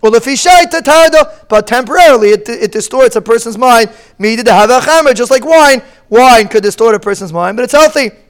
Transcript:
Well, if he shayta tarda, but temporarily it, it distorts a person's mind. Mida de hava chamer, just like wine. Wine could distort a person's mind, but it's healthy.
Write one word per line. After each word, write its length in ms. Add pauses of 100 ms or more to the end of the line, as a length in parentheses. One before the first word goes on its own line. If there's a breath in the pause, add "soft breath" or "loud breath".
Well, 140
if 80
he 100
shayta 480
tarda, 680
but 180
temporarily 600
it, 180
it 240
distorts 460
a 40
person's 360
mind. 320 (280 soft breath)
Mida 240
de 120
hava 260
chamer, 340
just 160
like 140
wine. 380 (280 soft breath)
Wine 380
could 160
distort 320
a 40
person's 340
mind, 240
but 60
it's 100
healthy. 380 (180)